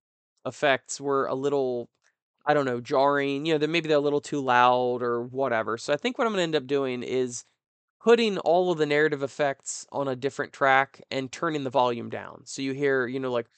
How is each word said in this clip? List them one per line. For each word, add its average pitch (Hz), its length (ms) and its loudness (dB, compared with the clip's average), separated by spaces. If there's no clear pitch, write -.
effects 135 560 -2
were 139 260 0
a 135 80 -2
little, 135 540 -2
I 147 100 4
don't 143 100 2
know, 123 160 -2
jarring. 139 640 2
You 160 100 2
know, 147 40 2
that 156 100 0
maybe 160 200 0
they're 151 80 4
a 143 40 2
little 147 200 0
too 143 200 -6
loud 123 640 4
or 120 200 -2
whatever. 120 540 -2
So 147 160 -4
I 147 40 2
think 247 200 -6
what 247 100 0
I'm 220 60 -2
gonna 185 100 0
end 160 120 0
up 131 120 -2
doing 131 360 -2
is 123 420 -4
putting 226 360 4
all 180 320 2
of 160 80 -2
the 151 60 0
narrative 147 380 2
effects - 680 -6
on 139 180 -4
a 131 60 -4
different 131 380 -6
track 135 480 2
and 131 200 -6
turning 156 340 -4
the 131 60 -6
volume 123 380 0
down. 101 360 -12
So - 160 -12
you 135 120 -4
hear, 135 340 2
you 131 120 -6
know, 131 120 -4
like, 120 160 -2